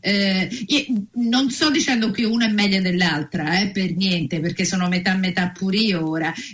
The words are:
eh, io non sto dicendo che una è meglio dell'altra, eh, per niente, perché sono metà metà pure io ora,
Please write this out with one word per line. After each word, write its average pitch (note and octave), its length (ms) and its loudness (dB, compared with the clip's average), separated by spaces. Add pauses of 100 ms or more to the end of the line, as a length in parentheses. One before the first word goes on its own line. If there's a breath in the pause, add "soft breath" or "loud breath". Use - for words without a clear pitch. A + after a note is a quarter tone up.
eh, G3 480 0 (180)
io C#4+ 180 0 (300)
non A#3+ 360 2
sto D#4 200 0
dicendo B3 400 2
che A3+ 140 0
una A3+ 220 2
è G#3+ 60 2
meglio G3+ 280 2
dell'altra, E3+ 800 0
eh, G3+ 100 -2
per F#3 260 -2
niente, F3 440 0
perché E3+ 240 -2
sono F3+ 240 0
metà F3+ 280 0
metà F3+ 340 0
pure F#3+ 280 -2
io F3+ 300 0
ora, D#3+ 240 -2 (220 loud breath)